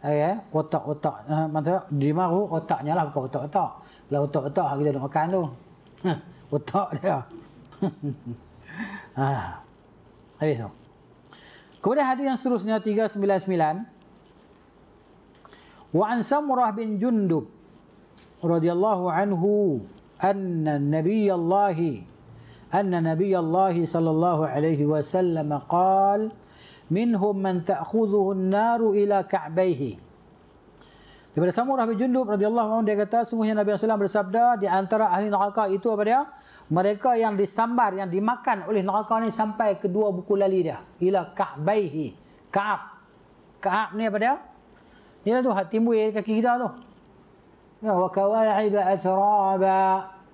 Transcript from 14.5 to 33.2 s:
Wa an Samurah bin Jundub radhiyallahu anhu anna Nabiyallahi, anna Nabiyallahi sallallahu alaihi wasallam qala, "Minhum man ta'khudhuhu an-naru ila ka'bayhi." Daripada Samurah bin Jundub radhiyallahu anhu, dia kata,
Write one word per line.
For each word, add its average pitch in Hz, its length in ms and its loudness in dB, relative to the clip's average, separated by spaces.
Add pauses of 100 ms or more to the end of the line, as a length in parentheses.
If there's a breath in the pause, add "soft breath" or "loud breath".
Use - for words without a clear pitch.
Wa 175 120 2 (120)
an 233 80 -2
Samurah 262 480 0
bin 220 240 -4
Jundub 196 540 0 (880)
radhiyallahu 175 720 0
anhu 190 720 0 (340)
anna 175 640 -2
Nabiyallahi, 170 1300 0 (680 loud breath)
anna 180 300 0
Nabiyallahi 175 840 2
sallallahu 160 640 2
alaihi 147 380 0
wasallam 156 680 0 (140)
qala, 196 680 2 (560 loud breath)
"Minhum 208 480 0
man 190 300 -2
ta'khudhuhu 202 720 0
an-naru 214 580 2
ila 202 300 2
ka'bayhi." 160 840 -2 (1200 loud breath)
Daripada 175 240 0
Samurah 254 320 0
bin 233 80 -2
Jundub 247 320 0
radhiyallahu 214 560 0
anhu, - 0 -
dia 208 160 0
kata, 214 240 0